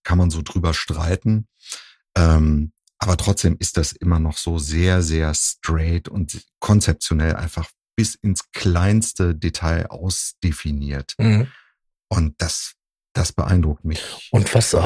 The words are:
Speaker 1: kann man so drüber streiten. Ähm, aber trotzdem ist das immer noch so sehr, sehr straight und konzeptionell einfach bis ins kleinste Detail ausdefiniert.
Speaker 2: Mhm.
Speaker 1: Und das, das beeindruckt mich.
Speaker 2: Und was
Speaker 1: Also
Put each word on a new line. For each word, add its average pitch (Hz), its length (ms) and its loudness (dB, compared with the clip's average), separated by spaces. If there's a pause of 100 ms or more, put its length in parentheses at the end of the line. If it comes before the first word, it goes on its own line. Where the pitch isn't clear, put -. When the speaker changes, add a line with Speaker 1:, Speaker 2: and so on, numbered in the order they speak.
Speaker 1:
kann 90 120 2
man 90 140 4
so 82 100 -4
drüber 95 320 -2
streiten. 92 760 -2 (680)
Ähm, 78 560 4 (260)
aber 90 200 0
trotzdem 92 400 0
ist - 180 -6
das 82 160 -2
immer 87 260 0
noch 78 200 -2
so 85 200 -4
sehr, 85 440 2
sehr 78 320 0
straight 82 760 -2
und 98 320 -6 (200)
konzeptionell 80 760 2
einfach - 340 -8 (240)
bis 110 200 -2
ins - 380 -4
kleinste 92 840 0
Detail 82 540 -2
ausdefiniert. 71 1300 -6
Speaker 2:
Mhm. 110 300 4 (600)
Speaker 1:
Und 80 300 0
das, - 340 -6 (400)
das - 200 -2
beeindruckt 80 520 0
mich. - 460 -8
Speaker 2:
Und 101 240 4
was - 200 4
Speaker 1:
Also - 100 4